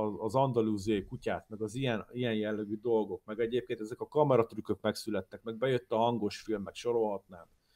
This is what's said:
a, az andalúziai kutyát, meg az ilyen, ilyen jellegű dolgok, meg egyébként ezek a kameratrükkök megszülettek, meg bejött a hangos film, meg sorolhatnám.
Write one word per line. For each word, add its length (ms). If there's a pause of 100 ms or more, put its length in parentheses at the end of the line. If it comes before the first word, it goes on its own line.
a, 200
az 100
andalúziai 680
kutyát, 440
meg 140
az 120
ilyen, 380
ilyen 220
jellegű 460
dolgok, 440
meg 160
egyébként 400
ezek 200
a 80
kameratrükkök 720
megszülettek, 600
meg 140
bejött 360
a 40
hangos 440
film, 220
meg 120
sorolhatnám. 720 (300)